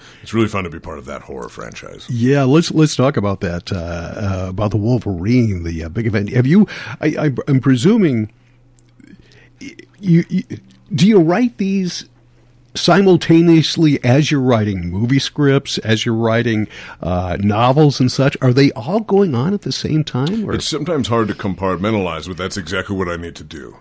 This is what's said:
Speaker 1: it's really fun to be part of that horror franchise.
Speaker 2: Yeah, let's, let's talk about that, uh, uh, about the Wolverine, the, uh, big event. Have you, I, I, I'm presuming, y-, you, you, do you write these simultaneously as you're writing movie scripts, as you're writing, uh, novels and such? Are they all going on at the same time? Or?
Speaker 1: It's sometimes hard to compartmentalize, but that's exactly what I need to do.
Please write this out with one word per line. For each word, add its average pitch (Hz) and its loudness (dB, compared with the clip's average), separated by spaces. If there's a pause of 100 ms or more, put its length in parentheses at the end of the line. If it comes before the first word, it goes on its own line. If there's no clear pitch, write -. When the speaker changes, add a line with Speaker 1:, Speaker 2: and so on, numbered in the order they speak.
(220)
Speaker 1:
it's - -16
really 110 2
fun 95 -6
to 85 -10
be 76 -14
part 80 -14
of 65 -18
that 69 -12
horror 62 -14
franchise. - -16
Speaker 2:
Yeah, 127 2
let's, 156 4
let's 156 2
talk 135 0
about 101 -2
that, 87 -6
uh, 98 -4
uh, 87 -6
about 101 -2
the 113 -4
Wolverine, 104 0
the, 82 -6
uh, 80 -8
big 113 -4
event. 107 -2
Have 123 4
you, 180 6 (320)
I, - -2 (120)
I, 151 0 (160)
I'm 135 2
presuming, 135 2 (1300)
y-, - -18 (220)
you, 170 2
you, 185 -2 (500)
do 156 4
you 214 6
write 196 2
these 190 -4 (680)
simultaneously 165 4
as 131 4
you're 147 2
writing 107 0
movie 117 0
scripts, 139 0
as 110 -2
you're 117 0
writing, 113 0 (340)
uh, 90 -2
novels 123 4
and 127 2
such? - 0
Are 127 2
they 135 4
all 170 -4
going 196 0
on 135 -2
at 202 -4
the 139 -6
same 151 -2
time? 175 -4
Or? - -4
Speaker 1:
It's - -4
sometimes 147 -4
hard 117 0
to 98 -6
compartmentalize, 92 -4
but 92 -10
that's 92 -6
exactly 95 -6
what 95 -4
I 85 -6
need 85 -12
to 78 -18
do. 73 -18